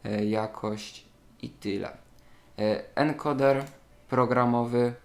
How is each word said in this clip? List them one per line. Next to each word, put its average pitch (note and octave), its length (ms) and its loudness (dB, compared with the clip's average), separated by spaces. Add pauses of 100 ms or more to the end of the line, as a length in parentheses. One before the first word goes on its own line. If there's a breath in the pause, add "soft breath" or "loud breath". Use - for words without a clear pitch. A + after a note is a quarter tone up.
e, G#2 200 -2
jakość G#2+ 800 -4 (380)
i - 80 -12
tyle. G2 460 -6 (600 soft breath)
E, G#2+ 240 0 (120)
encoder C#3 680 2 (440)
programowy A#2+ 840 2 (120)